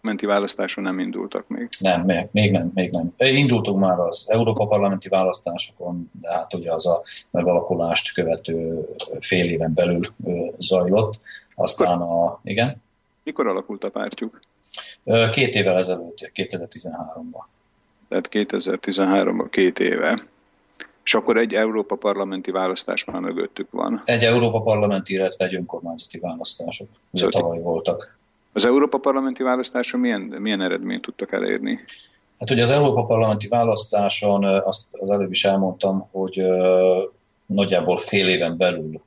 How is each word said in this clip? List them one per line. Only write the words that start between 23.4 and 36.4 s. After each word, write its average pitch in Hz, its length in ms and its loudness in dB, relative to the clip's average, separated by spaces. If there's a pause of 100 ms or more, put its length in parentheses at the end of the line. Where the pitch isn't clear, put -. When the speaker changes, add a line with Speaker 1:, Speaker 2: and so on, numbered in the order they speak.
Speaker 1:
van. 98 340 -2
Speaker 2:
Egy 117 180 2
Európa 113 380 4
parlamenti, 101 520 0
illetve 95 320 0
egy 92 100 -4
önkormányzati 87 640 -8
választások. 82 680 -8 (240)
Ugye 92 120 0
Speaker 1:
Szóval 92 180 2
Speaker 2:
tavaly 85 180 -2
voltak. 82 580 -4 (360)
Speaker 1:
Az 117 120 2
Európa 139 320 4
parlamenti 135 460 0
választáson 123 560 -2
milyen, 117 220 0
milyen 98 400 -4
eredményt 95 400 -2
tudtak - 300 -8
elérni? - 480 -2 (600)
Speaker 2:
Hát 117 120 -4
ugye 120 100 4
az 117 100 4
Európa 139 320 4
parlamenti 110 440 2
választáson, 104 960 2
ö, 98 200 4
azt - 280 -4
az 98 180 -6
előbb 98 220 0
is 95 140 2
elmondtam, 95 640 0
hogy, 95 280 -4
ö, 92 640 4 (420)